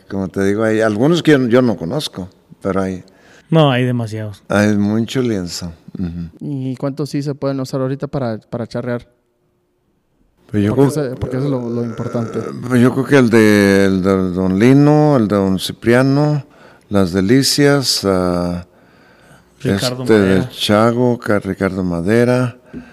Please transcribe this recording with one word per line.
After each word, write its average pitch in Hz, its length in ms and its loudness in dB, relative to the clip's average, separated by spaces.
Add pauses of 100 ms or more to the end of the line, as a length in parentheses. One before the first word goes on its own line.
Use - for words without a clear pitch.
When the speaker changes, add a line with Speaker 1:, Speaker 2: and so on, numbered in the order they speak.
Speaker 1:
como 98 200 -6
te 98 160 -4
digo, 101 180 0
hay 110 180 0
algunos 120 420 0
que 156 80 4
yo, 131 160 4
yo 123 140 4
no 113 160 0
conozco, 92 520 -8 (320)
pero 95 200 -2
hay 92 220 -6 (460)
Speaker 2:
No, 156 220 4
hay 123 140 0
demasiados. 110 640 -6
Speaker 1:
hay 104 300 2
mucho 110 440 -2
lienzo. 90 520 -6 (240)
Ujú. 85 320 -8 (100)
Speaker 3:
¿Y 131 380 -8
cuántos 139 320 -6
sí 147 120 -4
se 143 140 -6
pueden 139 240 -6
usar 131 220 -6
ahorita 135 260 -6
para, 120 320 -6
para 113 280 -10
charrear? 120 420 -8 (1400)
Speaker 1:
Pues 104 120 0
yo 107 120 0
Speaker 3:
Porque 135 180 4
Speaker 1:
creo 151 160 -4
Speaker 3:
eso, 127 100 -10
porque - 180 -6
eso 135 80 -4
es 143 60 -2
lo, 123 180 -4
lo 117 160 -4
importante. 117 540 -6 (280)
Speaker 1:
pues 123 140 4
yo 127 120 6
creo 127 120 -4
que 143 120 4
el 123 120 6
de, 101 560 6
el 95 160 0
de 95 80 0 (220)
Don 92 260 0
Lino, 147 600 4
el 110 100 2
de 101 80 0
Don 95 240 0
Cipriano, 135 840 0 (460)
Las 98 240 0
Delicias, 135 880 2
ah, 90 640 -2 (960)
Speaker 2:
Ricardo 123 420 -4
Speaker 1:
este, 117 100 2
de 107 60 6 (180)
Speaker 2:
Madera. 123 120 -2
Speaker 1:
Chago, 117 680 0
Ca-, 104 200 -2
Ricardo 95 440 -4
Madera. 117 720 0 (360)